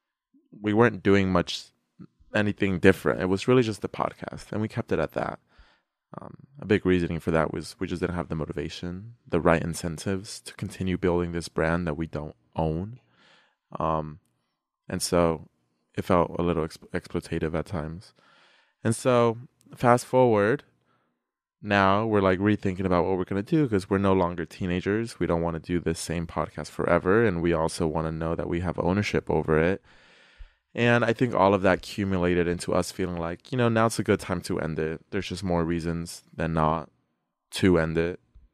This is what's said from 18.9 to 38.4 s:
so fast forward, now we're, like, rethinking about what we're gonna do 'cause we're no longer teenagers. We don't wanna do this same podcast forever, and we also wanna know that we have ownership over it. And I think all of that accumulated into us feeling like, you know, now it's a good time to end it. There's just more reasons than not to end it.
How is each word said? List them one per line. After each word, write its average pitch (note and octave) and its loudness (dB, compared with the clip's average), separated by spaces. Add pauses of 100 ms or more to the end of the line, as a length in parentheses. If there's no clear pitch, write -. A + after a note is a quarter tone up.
so A#2+ 2 (360)
fast B2 4
forward, A#2+ 2 (1000)
now G2+ 4
we're, G#2+ 2
like, F#2+ 4
rethinking G2 0
about F2+ 4
what F#2+ 0
we're F#2 -2
gonna G2 -2
do D3+ 2
'cause G2+ 0
we're G2 2
no G2 4
longer F2 0
teenagers. G2 -4
We F2 0
don't E2+ 0
wanna E2 -4
do F2 -2
this E2 -2
same E2 -6
podcast - -6
forever, F#2 2
and F2 0
we E2+ 2
also D#2+ 0
wanna D#2+ -2
know E2 -4
that E2+ -6
we F2 -2
have F2 -4
ownership F#2 -2
over D#2 2
it. F2 2 (920)
And A#2+ 2
I A#2 2
think A#2+ 0
all F#2+ 6
of F#2+ 2
that F#2 4
accumulated F2+ 0
into F2 -2
us F2 -2
feeling F2+ -4
like, E2+ -8
you C3 -4
know, A#2 2
now A2+ 2
it's A#2 -2
a G#2+ -4
good G2 2
time F2 -4
to - -4
end D#2+ -4
it. D#2+ -6
There's G2 -4
just F#2 -8
more F2 0
reasons E2 -4 (100)
than E2 -2
not D#2 0 (600)
to F2+ 4
end D#2+ 0
it. E2+ -2 (340)